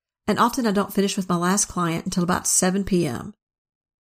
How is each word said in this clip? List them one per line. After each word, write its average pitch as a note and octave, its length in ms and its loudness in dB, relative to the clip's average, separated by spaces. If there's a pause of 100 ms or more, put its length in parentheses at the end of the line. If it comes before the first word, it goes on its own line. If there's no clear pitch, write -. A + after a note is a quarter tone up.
(260)
and G#3 140 0
often A#3+ 260 2
I G#3+ 60 2
don't G3 220 0
finish G3 240 0
with F#3 100 -2
my F3+ 80 0
last F3+ 300 0
client E3+ 400 -4
until F3+ 180 -2
about F3 240 -2
seven F#3 380 2
P F3 200 2
M. C#3+ 280 -6 (680)